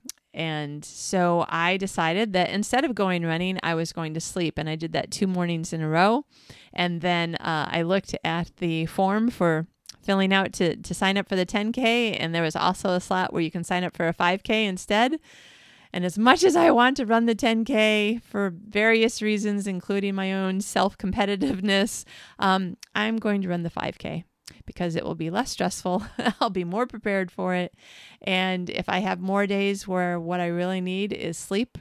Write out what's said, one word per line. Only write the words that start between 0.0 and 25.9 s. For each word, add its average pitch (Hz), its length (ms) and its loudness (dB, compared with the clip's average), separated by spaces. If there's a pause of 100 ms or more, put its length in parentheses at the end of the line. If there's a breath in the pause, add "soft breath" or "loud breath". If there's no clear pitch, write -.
and 151 520 -6
so 175 640 0
I 170 280 0
decided 190 560 -2
that 180 180 2
instead 240 340 0
of 254 80 -2
going 180 320 0
running, 180 380 -2
I 170 100 0
was 165 180 -2
going 160 220 -6
to 160 60 -4
sleep. 170 400 -4
And 156 100 -4
I 156 60 -2
did 160 180 -6
that - 160 -2
two - 160 -2
mornings 175 480 -2
in 160 80 -4
a 156 80 -2
row. 202 360 4 (480 loud breath)
And 175 280 -2
then, 170 340 0
uh, 165 360 -2
I 170 100 -6
looked 185 420 0
at 165 340 -2
the 165 280 0
form 202 460 0
for 165 340 2 (380)
filling 190 280 2
out 196 220 2
to, 175 220 0
to - 180 -10
sign 190 240 2
up 196 100 -2
for 196 80 -2
the 180 100 2
ten 214 260 -2
K, 233 420 2
and 165 200 -4
there 170 100 2
was 160 120 -2
also 185 360 0
a 180 100 2
slot 185 320 -2
where 175 80 0
you 156 100 0
can 170 120 -6
sign 180 200 0
up - 140 -6
for 170 100 0
a 165 60 0
five 180 300 0
K 220 220 0
instead. 214 540 0 (720 loud breath)
And 180 120 -2
as 180 120 -2
much 254 260 6
as 349 120 6
I 339 160 6
want 247 260 6
to 247 80 0
run 233 200 4
the 233 100 2
ten 226 300 2
K 214 580 4
for 196 300 -2 (160)
various 226 520 4
reasons, 208 460 0
including 196 480 -2
my 190 180 -2
own 190 280 0
self-competitiveness, 196 1400 0 (360 loud breath)
um, 190 380 2 (160)
I'm 220 240 0
going 208 240 0
to 185 80 -4
run 175 140 -2
the 170 60 -2
five - 280 -6
K - 260 -8 (420 loud breath)
because 170 300 -4
it - 80 -2
will 165 120 -6
be 160 140 -6
less 220 200 -4
stressful. 185 560 -2 (160)